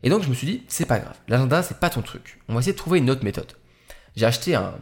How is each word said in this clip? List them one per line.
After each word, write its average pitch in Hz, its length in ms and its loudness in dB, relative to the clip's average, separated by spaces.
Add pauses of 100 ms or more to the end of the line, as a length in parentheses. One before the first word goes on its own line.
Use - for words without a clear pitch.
Et 127 60 4
donc 208 120 4
je 156 80 -2
me 127 60 0
suis 131 100 -6
dit, 226 220 -4
c'est - 180 -4
pas 113 140 0
grave, - 160 -12 (120)
l'agenda 131 360 2
c'est - 160 -8
pas 175 100 2
ton 120 140 -4
truc, - 440 -16
on 117 60 -4
va 113 60 0
essayer 180 140 0
de 196 40 -4
trouver 175 220 2
une 131 100 4
autre 131 140 0
méthode. - 300 -6 (640)
J'ai 110 100 2
acheté 120 280 2
un 95 280 0